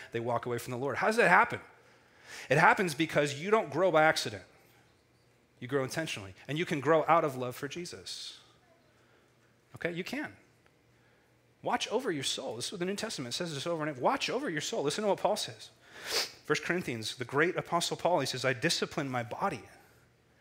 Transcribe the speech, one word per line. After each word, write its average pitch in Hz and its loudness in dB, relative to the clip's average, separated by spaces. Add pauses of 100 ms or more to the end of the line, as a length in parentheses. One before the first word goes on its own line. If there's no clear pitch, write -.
(100)
they 117 -4
walk 117 -2
away 120 -2
from 113 -8
the 120 -4
Lord. 127 -2
How 190 0
does 220 4
that 233 6
happen? 185 6 (880)
It 139 6
happens 185 6
because 147 0
you 185 -6
don't 208 4
grow 170 4
by 156 8
accident. 156 2 (1200)
You 123 -12
grow 135 0
intentionally. 117 -6 (140)
And 143 -4
you 175 0
can 165 -2
grow 151 4
out 160 6
of 139 -2
love 127 -4
for 143 -8
Jesus. - -12 (1400)
Okay? 170 -4
You 175 -8
can. 269 -8 (1300)
Watch - -2
over 240 -2
your 143 -4
soul. 113 -4
This 123 -6
is - -8
what 202 -10
the 175 -2
New 196 -2
Testament 170 -6
says 175 -6
this 135 -6
over 170 -2
and 151 -2
over. 127 -10
Watch 233 0
over 233 -4
your 151 -4
soul. 208 -4
Listen 147 -2
to 214 2
what 185 2
Paul 185 0
says. - -10 (760)
First 147 0
Corinthians, 135 -4
the 127 -6
great 156 2
apostle 165 0
Paul, 170 2
he 135 0
says, 123 -4
"I 131 4
discipline 139 -2
my 127 -2
body. 117 -4 (800)